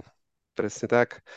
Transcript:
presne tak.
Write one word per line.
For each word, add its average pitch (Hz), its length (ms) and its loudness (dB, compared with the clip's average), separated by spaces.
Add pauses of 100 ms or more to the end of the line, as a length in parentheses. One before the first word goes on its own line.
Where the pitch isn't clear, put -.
(520)
presne - 320 -4
tak. 120 400 2 (120)